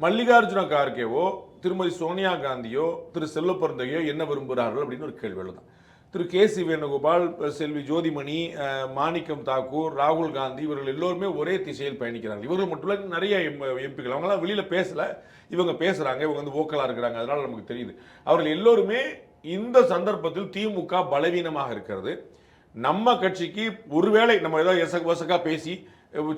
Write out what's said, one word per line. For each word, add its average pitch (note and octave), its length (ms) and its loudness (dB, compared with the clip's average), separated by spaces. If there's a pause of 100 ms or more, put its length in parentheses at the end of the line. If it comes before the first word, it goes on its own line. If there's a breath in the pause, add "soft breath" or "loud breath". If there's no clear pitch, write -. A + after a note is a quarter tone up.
மல்லிகார்ஜுன G3+ 680 6
கார்கேவோ, C#3 720 0 (220)
திருமதி F#3 300 0
சோனியா F3+ 440 0
காந்தியோ, C3+ 640 -2 (140)
திரு D#3+ 140 -4
செல்வ E3+ 260 0
பெருந்தகையோ D3+ 540 -2
என்ன D3+ 180 -4
விரும்புகிறார்கள் C3 640 -2
அப்படின்னு B2+ 160 -8
ஒரு C3+ 120 -10
கேள்வி F#2+ 260 -8
எழுதான். F#2 340 -14 (360 soft breath)
திரு F3 160 -4
கே F#3 200 6
சி F#3 160 -2
வேணுகோபால், D3+ 840 0
செல்வி D3 320 -4
ஜோதிமணி, D#3 800 -2
அஹ், C3+ 320 -4
மாணிக்கம் D3+ 520 -2
தாக்கூர், C3+ 520 -2
ராகுல் D#3+ 360 2
காந்தி, C3+ 300 -4
இவர்கள் C#3+ 240 -4
எல்லோருமே F3 400 -2
ஒரே E3+ 340 -2
திசையில் C#3 400 -6
பயணிக்கிறாங்க. A2 420 -6
இவர்கள் F#3 240 0
மட்டும் D#3+ 220 -6
இல்ல, G3 160 -2
நிறைய F#3+ 340 0
எம்-, D3+ 220 -2
எம் C3+ 360 -4
பிக்கள். B2+ 220 -4
அவங்களாம் F3+ 260 0
வெளியில G3 180 0
பேசல, E3+ 540 -2 (340 loud breath)
இவங்க E3+ 220 2
பேசுறாங்க, C#3+ 480 0
இவங்க D3 220 -2
வந்து C#3+ 80 -8
வோக்கலா D3+ 340 0
இருக்கிறாங்க, A#2+ 300 -2
அதனால B2 260 -2
நமக்கு A#2+ 340 -8
தெரியுது. A#2 220 -10 (280 loud breath)
அவர்கள் D#3 280 4
எல்லோருமே G#3+ 480 6 (420)
இந்த A3+ 400 4
சந்தர்ப்பத்தில் F3+ 680 -2
தி G#3 180 -4
மு F#3+ 180 -4
க F3+ 180 2
பலவீனமாக D3+ 680 0
இருக்கிறது. G#2 580 -6 (420 soft breath)
நம்ம F#3 440 2
கட்சிக்கு F#3+ 560 -2 (160)
ஒருவேளை G#3 520 6
நம்ம D#3+ 200 2
ஏதாவது F3 220 4
எசக் E3 260 0
வசக்கா E3 340 2
பேசி, D#3+ 440 -4 (260 loud breath)
அஹ், D3+ 260 -4